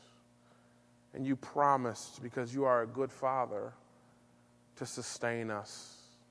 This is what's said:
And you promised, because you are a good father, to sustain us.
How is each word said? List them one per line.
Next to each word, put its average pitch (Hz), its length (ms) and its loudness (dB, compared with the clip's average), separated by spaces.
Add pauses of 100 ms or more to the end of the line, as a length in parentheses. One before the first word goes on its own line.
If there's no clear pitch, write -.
(1120)
And 135 140 -6
you 135 80 2
promised, 131 880 2
because 123 320 -4
you 139 100 2
are 123 180 6
a 110 40 -2
good 127 240 -2
father, 120 600 -2 (1040)
to 139 100 -8
sustain 117 640 -2
us. - 440 -8 (360)